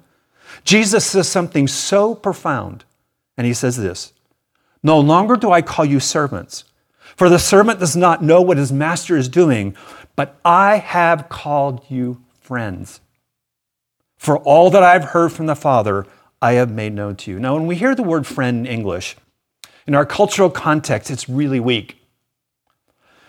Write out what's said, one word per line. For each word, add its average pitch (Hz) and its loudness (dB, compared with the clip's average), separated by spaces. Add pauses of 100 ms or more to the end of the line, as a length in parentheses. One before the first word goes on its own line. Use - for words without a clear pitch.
(640)
Jesus 214 2
says 190 -2
something 165 -2
so 202 -2
profound, 127 -8 (520)
and 120 -4
he 120 0
says 123 -2
this, 95 -8 (680)
"No 156 4
longer 175 4
do 214 0
I 170 6
call 165 -4
you 143 0
servants, 135 -6 (540)
for 180 4
the 175 6
servant 208 2
does 170 -4
not 170 2
know 160 6
what 180 2
his 139 -2
master 160 -2
is 127 -2
doing, 127 0 (400)
but 143 -6
I 196 4
have 170 -2
called 139 -4
you 123 -6 (180)
friends. 101 -10 (1160)
For 147 0
all 165 6
that 185 6
I've 175 6
heard 165 0
from 160 -6
the 151 -2
Father, 107 -2 (360)
I 123 2
have 123 2
made 107 -8
known 101 -8
to - -16
you." 92 -10
Now, 131 -4
when 160 -4
we 175 -4
hear 247 -2
the 254 -6
word 165 -2
friend 123 -4
in 123 -8
English, 98 -8 (680)
in 143 0
our 143 2
cultural 196 0
context, 151 -4
it's 135 -10
really 135 -2
weak. 117 -4 (1300)